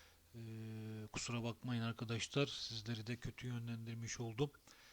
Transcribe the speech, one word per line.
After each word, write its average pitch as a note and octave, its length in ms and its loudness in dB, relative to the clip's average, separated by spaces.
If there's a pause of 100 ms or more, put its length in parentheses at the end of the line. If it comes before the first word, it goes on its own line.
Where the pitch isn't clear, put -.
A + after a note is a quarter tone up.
(360)
E, A#2 60 -6 (680)
kusura A#2+ 320 0
bakmayın A#2 380 2
arkadaşlar, A#2 680 4
sizleri A2 600 -2
de A#2+ 100 -2
kötü - 300 -4
yönlendirmiş A#2 720 -2
oldum. A#2+ 320 4 (420)